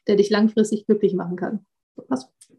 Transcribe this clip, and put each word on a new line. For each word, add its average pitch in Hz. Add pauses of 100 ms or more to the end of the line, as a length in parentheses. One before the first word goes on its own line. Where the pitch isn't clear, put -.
der 208
dich 202
langfristig 214
glücklich 208
machen 180
kann? 208 (440)
Was, 262 (300)